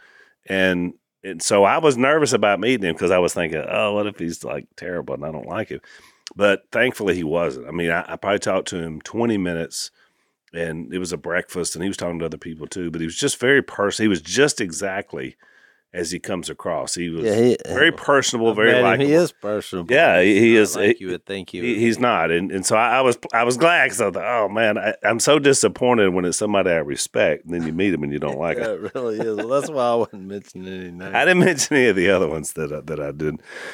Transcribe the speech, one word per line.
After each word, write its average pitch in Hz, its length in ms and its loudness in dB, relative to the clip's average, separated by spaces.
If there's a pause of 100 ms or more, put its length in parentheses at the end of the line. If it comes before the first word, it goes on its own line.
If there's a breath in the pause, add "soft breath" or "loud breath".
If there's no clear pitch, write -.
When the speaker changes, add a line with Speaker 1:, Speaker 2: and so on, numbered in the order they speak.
(460 soft breath)
Speaker 1:
And, 92 480 0 (300)
and 90 160 -12
so 101 240 4
I 131 140 4
was 151 180 4
nervous 135 380 2
about 101 260 4
meeting 110 300 0
him 80 60 0
'cause 90 140 2
I 92 100 6
was 85 120 2
thinking, 82 340 -4
"Oh, 104 280 -2
what 104 120 -2
if 98 120 -10
he's, 85 260 -8
like, - 220 -8 (100)
terrible 82 380 -8
and 69 100 -10
I 78 80 -8
don't 69 140 -12
like 101 240 -6
him?" - 100 -10 (560 loud breath)
But 101 360 2
thankfully 113 420 2
he 87 100 -4
wasn't. 73 440 -2
I - 20 -12
mean, 85 200 -2
I, 85 220 -2
I 82 40 -10
probably 101 240 -2
talked 95 280 -2
to 98 100 -8
him 80 220 -8
twenty 110 380 -2
minutes, 85 520 -6 (600)
and 82 400 -8
it 92 60 -6
was 90 140 -6
a 85 60 -8
breakfast, 87 560 -6
and 82 80 -8
he 98 60 -4
was 95 80 -8
talking 87 220 -6
to 82 80 -6
other 80 100 -8
people 78 300 -14
too, 87 240 -8
but 82 100 -8
he 82 60 -6
was 82 100 -10
just 139 220 -4
very 127 240 4
pers-, 101 360 -4
he 110 100 2
was 90 120 0
just 127 400 0
exactly 92 760 -8 (560 soft breath)
as 87 200 -6
he 87 80 -8
comes 90 280 -8
across. 76 460 -6
He 87 140 -6
was 82 160 -6
Speaker 2:
Yeah, 107 100 0
he, 117 220 4 (100)
Speaker 1:
very 139 240 2
personable, 127 600 0
Speaker 2:
I've 104 60 0
Speaker 1:
very 110 180 4
Speaker 2:
met - 40 4
him. 123 60 4
Speaker 1:
likable. 98 240 2
Speaker 2:
He 147 60 2
is 170 180 2
personable. 98 600 -6
Speaker 1:
Yeah, 127 300 6
he, 101 160 6
he 113 160 8
Speaker 2:
Not 110 60 8
Speaker 1:
is. 101 160 2
Speaker 2:
like 104 220 2
Speaker 1:
He, 95 60 -16
Speaker 2:
you 92 60 -8
would 90 160 -8
think 98 240 -10
he 95 100 -8
Speaker 1:
he, 120 120 -4
Speaker 2:
would. 101 80 -4
Speaker 1:
he's 113 180 2
not. 98 320 2
And, 85 220 0
and 92 120 -4
so 113 120 2
I, 117 220 2
I - 20 2
was, 123 180 2 (160)
I 117 80 4
was 117 140 0
glad 156 340 4
'cause 101 100 -6
I 101 120 2
thought, 90 120 -6
"Oh 113 240 0
man, 107 300 2
I, 101 240 -2
I'm 113 160 2
so 151 220 4
disappointed 120 720 4
when 90 100 0
it's 85 140 -2
somebody 98 320 2
I 85 60 4
respect, 76 680 -2
and 80 80 -8
then 85 140 -4
you 78 60 -6
meet 92 200 0
him 73 120 -2
and 71 80 -4
you 73 80 -4
don't 71 180 -4
like 85 200 -2
Speaker 2:
<laughs> - 20 -4
Yeah, 117 140 -4
Speaker 1:
him." 90 120 -10
Speaker 2:
it - 80 -12
really 117 240 -4
is. 110 180 -4
Well, 107 120 -6
that's 139 200 -2
why 139 220 -4
I 117 60 2
wasn't 104 320 -4
mentioning 95 440 -14
any 92 200 -12
names. 92 200 -12
Speaker 1:
I 123 120 4
didn't 180 160 6
mention 156 360 2
any 127 120 6
of 95 80 4
the 92 140 4
other 90 180 4
ones 76 240 -6
that 76 200 -6
I, 76 100 -8
that 76 180 -8
I 71 100 -6
didn't. 76 300 -4 (340 loud breath)